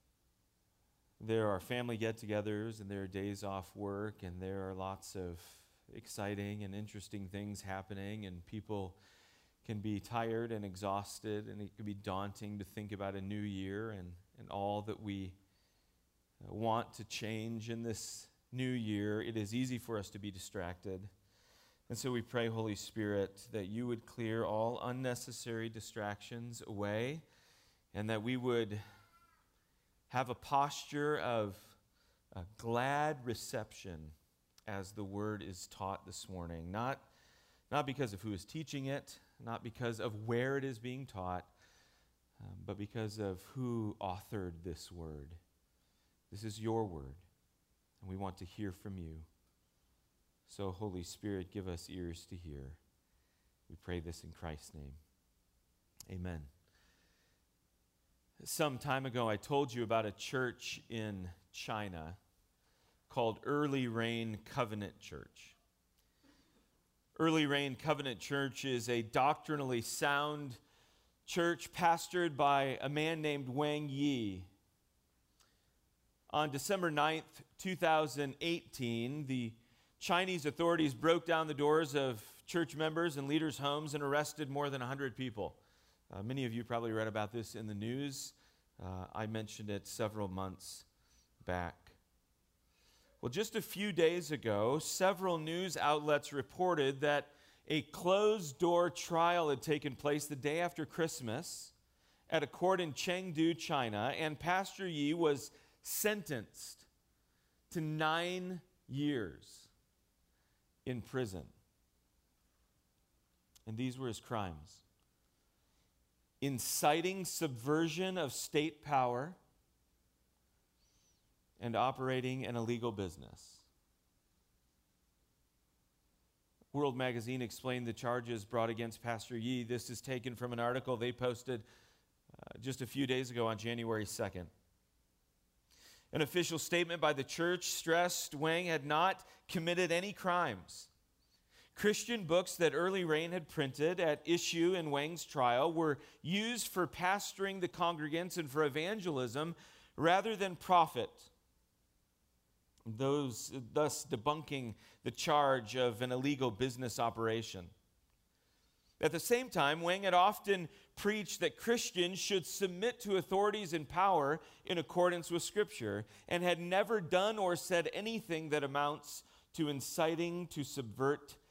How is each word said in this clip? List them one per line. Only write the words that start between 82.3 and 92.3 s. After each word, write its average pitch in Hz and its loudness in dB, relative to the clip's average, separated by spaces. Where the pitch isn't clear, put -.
church 170 0
members 156 0
and 139 -4
leaders' 151 2
homes 143 0
and 147 -2
arrested 147 0
more 143 0
than 135 -2
a 120 -2
hundred 135 -4
people. 107 -4
Uh, 98 -6
many 131 -2
of 113 -2
you 117 -4
probably 117 -2
read 110 0
about 104 -2
this 113 -6
in 110 -6
the 107 -4
news. 131 -4
Uh, 92 -6
I 110 -2
mentioned 110 -6
it 98 -4
several 107 -2
months 92 -6
back. 90 -4